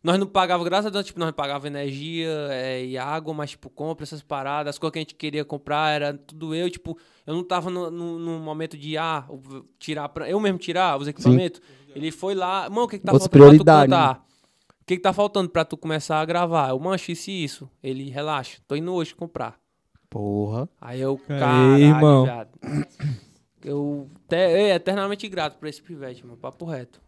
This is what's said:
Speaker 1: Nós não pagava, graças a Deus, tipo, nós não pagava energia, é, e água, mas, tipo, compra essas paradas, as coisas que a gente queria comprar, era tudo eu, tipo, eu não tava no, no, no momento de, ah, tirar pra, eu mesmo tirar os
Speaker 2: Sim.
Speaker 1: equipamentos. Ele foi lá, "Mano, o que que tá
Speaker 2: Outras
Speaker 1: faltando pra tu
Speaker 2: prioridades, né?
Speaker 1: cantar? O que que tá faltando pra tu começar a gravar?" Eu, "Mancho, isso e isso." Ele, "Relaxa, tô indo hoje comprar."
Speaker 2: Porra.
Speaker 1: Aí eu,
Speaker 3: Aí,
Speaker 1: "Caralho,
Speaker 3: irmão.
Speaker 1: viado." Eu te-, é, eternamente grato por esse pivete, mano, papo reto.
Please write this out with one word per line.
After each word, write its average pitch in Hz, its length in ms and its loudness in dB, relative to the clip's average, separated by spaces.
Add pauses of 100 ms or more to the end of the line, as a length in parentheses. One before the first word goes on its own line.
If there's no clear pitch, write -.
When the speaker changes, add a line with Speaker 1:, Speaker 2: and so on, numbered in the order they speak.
Speaker 1:
Nós 170 160 0
não 196 80 0
pagava, 185 380 0
graças 185 220 -2
a 214 40 -6
Deus, 196 160 -6
tipo, - 140 -16
nós 165 80 -4
não 160 60 -6
pagava 143 340 -8
energia, 147 640 -8 (220)
é, 131 340 -8
e 127 120 -10
água, 151 360 -8
mas, 151 160 -8
tipo, - 200 -20
compra 156 360 -10
essas 147 160 -16
paradas, 143 480 -8
as 143 100 -14
coisas 156 140 -6
que 160 60 -10
a - 20 -8
gente - 140 -14
queria 151 280 -8
comprar, 147 500 -4
era 147 200 -4
tudo 156 420 -12
eu, 175 140 -4
tipo, 170 280 -12 (300)
eu 151 80 -8
não 180 80 -6
tava 180 260 -4
no, 180 220 -8
no, 170 260 -10
no 165 220 -8
momento 156 380 -10
de, 151 200 -8
ah, 156 280 -6 (520)
tirar 151 300 -8
pra, 147 220 -10
eu 190 100 -2
mesmo 196 180 0
tirar 175 400 -2
os 139 60 -6
Speaker 2:
Sim. 143 60 -6
Speaker 1:
equipamentos. 147 520 2 (320)
Ele 147 180 -8
foi 185 220 -6
lá, 185 360 -4
"Mano, 220 140 -2
o 240 40 -2
que 220 100 -12
que - 80 -14
tá 190 60 0
Speaker 2:
Outras 156 180 2
Speaker 1:
faltando 143 140 12
pra 143 60 12
tu - 20 12 (140)
Speaker 2:
prioridades, 151 260 8
né? 180 60 4
Speaker 1:
cantar? 139 280 0 (440)
O - 180 -20
que 180 80 -2
que 180 60 -12
tá 190 100 2
faltando 202 380 -2
pra 160 160 0
tu - 100 -10
começar 156 460 -4
a 160 40 -2
gravar?" 165 440 0
Eu, 131 100 -4
"Mancho, 180 320 -6
isso 170 180 -12
e 190 140 -6
isso." 135 260 -12 (140)
Ele, 135 260 -8
"Relaxa, 143 560 -8
tô - 80 -8
indo 165 200 -6
hoje 165 200 -6
comprar." 143 440 -12 (520)
Speaker 2:
Porra. 104 600 -6 (100)
Speaker 1:
Aí 123 220 -12
eu, 135 260 -4
Speaker 3:
Aí, 143 120 -6
Speaker 1:
"Caralho, 139 440 6
Speaker 3:
irmão. 147 400 8
Speaker 1:
viado." 120 260 -4 (1120)
Eu 143 460 -6 (180)
te-, 170 80 -2
é, 185 400 4
eternamente 196 540 -4
grato 165 300 -8
por 151 80 -12
esse 147 140 -14
pivete, 127 440 -16
mano, 120 100 -20
papo 131 300 -16
reto. 135 420 -12